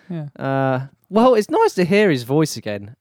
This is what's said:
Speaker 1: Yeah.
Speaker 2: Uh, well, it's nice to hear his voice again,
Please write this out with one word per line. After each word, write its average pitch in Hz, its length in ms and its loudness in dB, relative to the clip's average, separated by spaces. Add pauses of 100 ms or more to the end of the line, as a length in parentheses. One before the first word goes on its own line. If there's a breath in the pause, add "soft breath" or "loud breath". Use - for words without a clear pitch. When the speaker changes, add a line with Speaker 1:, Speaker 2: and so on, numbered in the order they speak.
Speaker 1:
Yeah. 156 200 -10 (100)
Speaker 2:
Uh, 135 480 -2 (260)
well, 233 220 4
it's 214 140 0
nice 415 240 2
to - 100 0
hear 202 260 2
his 127 140 0
voice 147 320 0
again, 104 460 -10